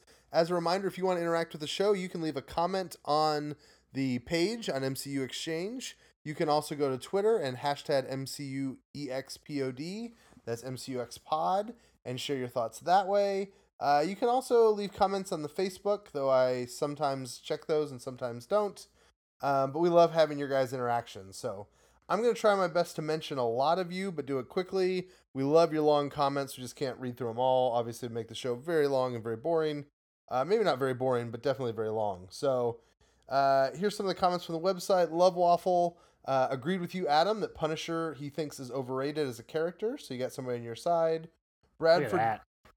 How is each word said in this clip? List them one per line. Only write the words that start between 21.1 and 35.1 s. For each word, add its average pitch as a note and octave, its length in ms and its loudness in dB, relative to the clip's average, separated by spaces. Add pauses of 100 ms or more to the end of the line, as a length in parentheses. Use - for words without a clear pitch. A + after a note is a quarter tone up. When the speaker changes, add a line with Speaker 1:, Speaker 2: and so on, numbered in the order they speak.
Speaker 1:
so G2+ 300 -8 (420)
I'm G3 140 0
gonna A#3 120 2
try G#3 200 4
my F#3 140 2
best E3+ 280 -2
to D#3+ 60 -4
mention D#3 340 -4
a B2 120 0
lot C#3 300 2
of F3 120 -4
you, F#3+ 220 -4
but C#3+ 140 -6
do C#3 120 -2
it B2+ 100 -8
quickly. F#3 600 -2 (260)
We C3+ 80 -2
love D#3 300 6
your D#3 100 2
long D3 260 4
comments. C#3 480 -2
We B2+ 60 -12
just B2 140 -12
can't B2+ 240 -4
read B2 160 -6
through A#2+ 140 -4
'em A2+ 80 -8
all. B2+ 340 2
Obviously, A#2 340 -4
it'd A2+ 80 -8
make A2+ 140 -6
the A2+ 60 -14
show B2 200 -4
very D3+ 320 0
long B2+ 280 2
and A2+ 100 -6
very A2+ 120 -4
boring. D3+ 500 -2 (440)
Uh, B2+ 140 0
maybe G#3 200 2
not D3 140 2
very C3 160 0
boring, A#2+ 360 0
but A2+ 120 -10
definitely C3 300 -2
very A2 180 -2
long. G2+ 400 -4
So, B2 500 0 (480)
uh, C3+ 440 4
here's G3+ 240 -2
some G3+ 100 -2
of F#3 80 0
the - 60 -8
comments F3+ 240 2
from E3 100 -6
the D#3+ 60 -2
website. F3+ 520 2